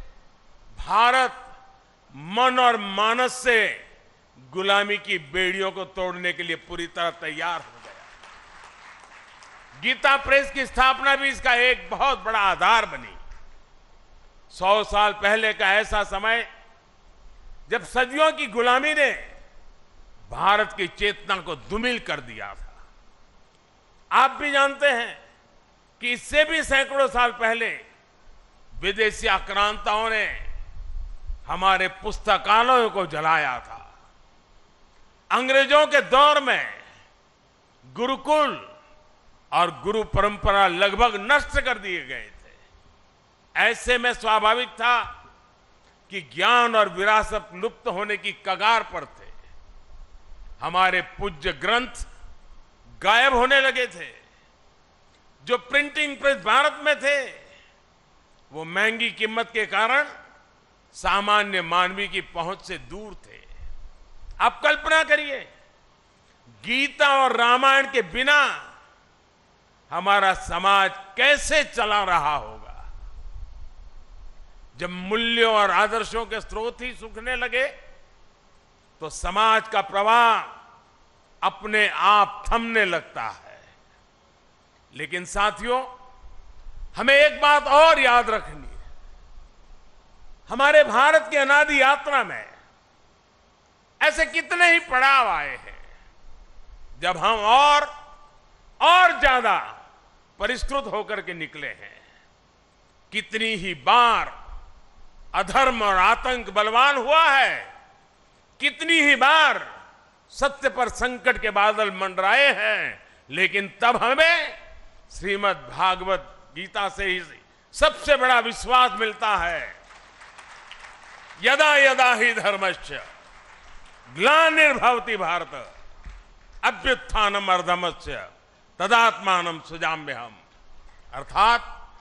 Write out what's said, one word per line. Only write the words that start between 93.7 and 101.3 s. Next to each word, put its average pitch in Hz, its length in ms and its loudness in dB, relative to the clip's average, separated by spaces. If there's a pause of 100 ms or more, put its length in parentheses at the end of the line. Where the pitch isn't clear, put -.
ऐसे 311 240 2
कितने 339 480 2
ही 339 60 4
पड़ाव 262 500 2
आए 147 280 -4
हैं, - 400 -20 (1000)
जब 170 180 -2
हम 214 220 0
और, 277 420 6 (1000)
और 339 380 6
ज्यादा 240 400 2 (800)
परिष्कृत 254 460 -4
होकर 208 360 -8
के 175 120 -10